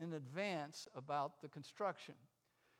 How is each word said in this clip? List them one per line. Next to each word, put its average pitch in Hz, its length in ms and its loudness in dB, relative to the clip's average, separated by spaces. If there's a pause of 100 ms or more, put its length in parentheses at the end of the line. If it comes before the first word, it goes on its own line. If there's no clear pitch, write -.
in 165 120 0
advance 156 840 0
about 147 460 2
the 151 80 -8
construction. - 680 -2 (640)